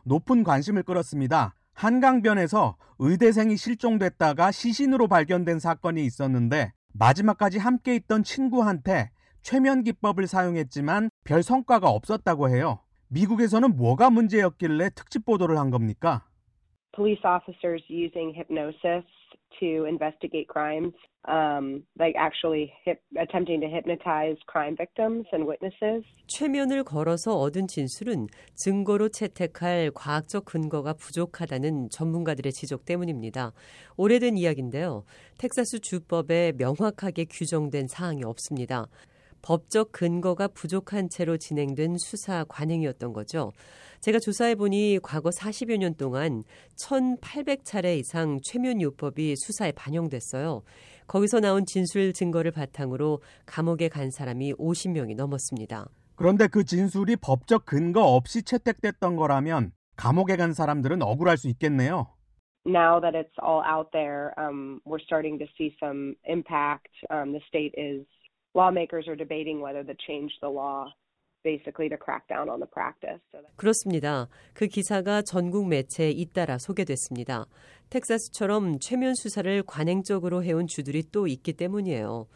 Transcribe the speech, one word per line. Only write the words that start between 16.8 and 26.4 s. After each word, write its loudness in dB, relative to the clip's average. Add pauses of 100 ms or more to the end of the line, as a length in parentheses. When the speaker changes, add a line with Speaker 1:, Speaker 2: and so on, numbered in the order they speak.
Speaker 2:
Police 0
officers -2
using -6
hypnosis -4 (540)
to 0
investigate -4
crimes, -4 (360)
um, 0 (160)
like 2
actually -2 (140)
hip-, -2 (160)
attempting -2
to -4
hypnotize -2
crime -4
victims -2
and -2
witnesses. -4 (220)
Speaker 3:
최면을 -2